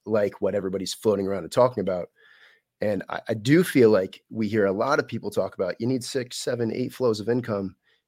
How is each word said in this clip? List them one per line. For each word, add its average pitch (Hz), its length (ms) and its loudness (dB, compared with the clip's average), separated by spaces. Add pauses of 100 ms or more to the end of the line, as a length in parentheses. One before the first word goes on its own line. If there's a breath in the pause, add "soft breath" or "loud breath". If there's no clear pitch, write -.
like 104 360 0
what 95 140 0
everybody's 95 380 -4
floating 101 340 0
around 95 180 -4
and - 80 -14
talking 123 280 2
about. 90 280 -4 (720 soft breath)
And 104 260 0
I, - 220 -8
I 113 40 -2
do 135 300 4
feel 123 240 6
like 95 400 2
we 110 200 -4
hear 104 180 2
a 98 60 2
lot 131 260 0
of - 100 -4
people 101 220 -8
talk 95 240 -4
about, 90 240 -4
you 113 80 -4
need 131 180 -2
six, 123 320 -8
seven, 120 380 -4
eight 123 180 -6
flows 110 280 0
of 101 100 -6
income. 110 440 -4 (340)